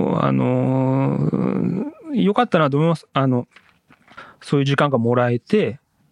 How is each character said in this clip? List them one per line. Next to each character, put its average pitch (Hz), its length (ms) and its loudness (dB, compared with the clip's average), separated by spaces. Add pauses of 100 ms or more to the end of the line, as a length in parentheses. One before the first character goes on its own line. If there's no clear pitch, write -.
(200)
あ 135 120 2
の 131 840 0 (120)
ー、 - 840 -4
良 196 200 2
か 247 100 2
っ 233 40 -6
た 185 100 2
な 151 120 2
と 135 60 -2
思 156 100 2
い - 20 2
ま 165 80 0
す。 - 160 -12
あ 135 140 0
の、 123 200 0 (920)
そ - 180 -2
う - 20 2
い - 40 2
う - 20 -4
時 139 100 0
間 139 140 2
が 131 80 -8
も 117 160 0
ら 123 160 2
え 120 80 0
て、 143 420 -2 (320)